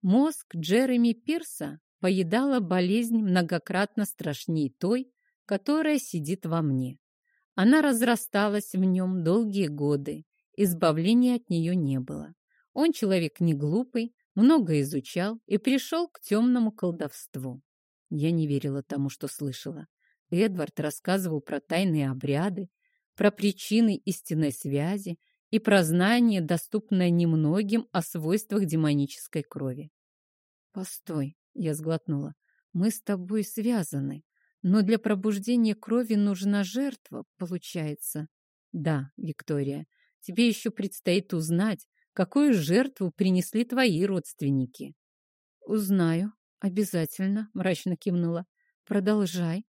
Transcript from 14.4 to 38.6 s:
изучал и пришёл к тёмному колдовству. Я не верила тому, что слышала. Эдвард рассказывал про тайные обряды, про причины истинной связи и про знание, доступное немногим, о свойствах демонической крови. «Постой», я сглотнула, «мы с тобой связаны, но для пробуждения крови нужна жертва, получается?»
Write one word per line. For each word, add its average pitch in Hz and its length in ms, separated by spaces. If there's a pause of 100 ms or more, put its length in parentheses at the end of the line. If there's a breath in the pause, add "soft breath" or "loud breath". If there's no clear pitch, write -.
изучал 175 640
и 202 100
пришёл 277 520
к - 120
тёмному 226 520
колдовству. 143 920 (480)
Я 151 220
не 160 140
верила 139 360
тому, 139 260
что - 180
слышала. 147 600 (420)
Эдвард 175 520
рассказывал 170 600
про 143 180
тайные 160 520
обряды, 156 580 (480)
про 202 140
причины 208 720
истинной 156 480
связи 165 640 (340)
и 220 80
про 202 240
знание, 190 600
доступное 180 680
немногим, 170 840
о 175 100
свойствах 190 640
демонической 147 760
крови. 139 480 (840)
«Постой», 156 680 (160)
я 156 200
сглотнула, 151 600 (380)
«мы 190 180
с - 100
тобой 202 440
связаны, 156 800 (380)
но 196 200
для 214 160
пробуждения 214 760
крови 220 400
нужна 202 500
жертва, 240 600 (140)
получается?» 156 880 (460)